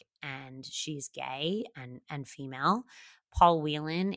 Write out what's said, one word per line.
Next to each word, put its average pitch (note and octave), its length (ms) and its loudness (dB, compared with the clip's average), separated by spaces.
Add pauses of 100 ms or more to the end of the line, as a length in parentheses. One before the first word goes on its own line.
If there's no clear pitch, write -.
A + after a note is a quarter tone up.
(240)
and C3+ 420 -10
she's - 440 -6
gay C#3 560 -2 (100)
and, B2 340 -14
and C#3+ 180 -6
female. C#3 560 0 (500)
Paul E3+ 280 8
Whelan D#3 560 0